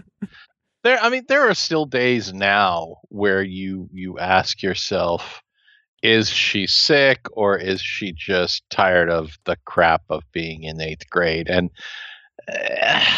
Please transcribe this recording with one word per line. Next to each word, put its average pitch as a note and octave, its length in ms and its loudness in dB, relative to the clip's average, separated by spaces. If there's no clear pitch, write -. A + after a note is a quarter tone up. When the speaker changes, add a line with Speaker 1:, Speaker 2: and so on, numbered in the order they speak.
Speaker 1:
<laughs> - 600 -18
Speaker 2:
There, B3 180 4
I A3+ 60 2
mean, B3 180 -2
there C#4 240 4
are F3+ 40 0
still D#3 320 0
days B2 460 0
now F#2+ 680 2
where G2 340 0
you, F#2+ 500 -8
you F#2 280 -10
ask F#2 420 0
yourself, F2 800 -4
"Is A2+ 260 4
she - 380 -2
sick C#3 640 4
or G2+ 260 0
is F#2 220 -2
she - 320 -8
just F2+ 580 -2
tired F2+ 400 4
of D#2+ 340 -2
the F2 200 -2
crap E2 440 2
of D#2 220 -4
being E2 320 -8
in D#2+ 180 -10
eighth - 300 -10
grade?" E2 400 -2
And, F2+ 200 0
eh, - 580 -2